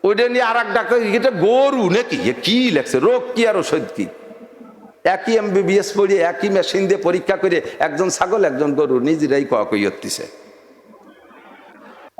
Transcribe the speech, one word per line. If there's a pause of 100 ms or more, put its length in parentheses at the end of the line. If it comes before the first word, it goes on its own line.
ওইটা
নিয়ে
আর
এক
ডাক্তার,
"এটা
গরু
নাকি,
এ (100)
কি
লেখছে,
রোগ (120)
কি
আর
ওষুধ (140)
কি?" (1000)
একই
এমবিবিএস
পড়িয়ে
একই
মেশিন
দিয়ে
পরীক্ষা
করে (180)
একজন
ছাগল
একজন
গরু
নিজেরাই
ক
কই
হতিছে। (1900)